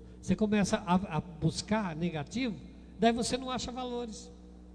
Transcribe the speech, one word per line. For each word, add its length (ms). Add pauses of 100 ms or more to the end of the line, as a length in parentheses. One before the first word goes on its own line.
(220)
Você 140
começa 420
a, 400
a 40
buscar 760
negativo, 600 (440)
daí 120
você 260
não 140
acha 200
valores. 600 (440)